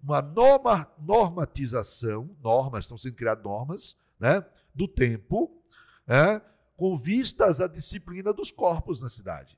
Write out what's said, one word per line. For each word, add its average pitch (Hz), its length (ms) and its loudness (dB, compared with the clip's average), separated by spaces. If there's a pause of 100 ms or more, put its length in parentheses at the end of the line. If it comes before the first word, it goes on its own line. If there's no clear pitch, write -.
Uma 143 180 -2
norma-, 190 760 4
normatização, 143 1400 -2
normas, 117 400 0
estão 120 140 -14
sendo 123 180 -8
criadas 110 280 -4
normas, 120 540 -4 (220)
né, 147 260 0 (280)
do 175 140 -4
tempo, 131 760 -2 (440)
né, 165 360 4 (340)
com 185 220 -2
vistas 185 640 2
à 185 60 -2
disciplina 180 680 -2
dos - 180 -6
corpos 165 500 -2
na 127 80 -8
cidade. 82 480 -8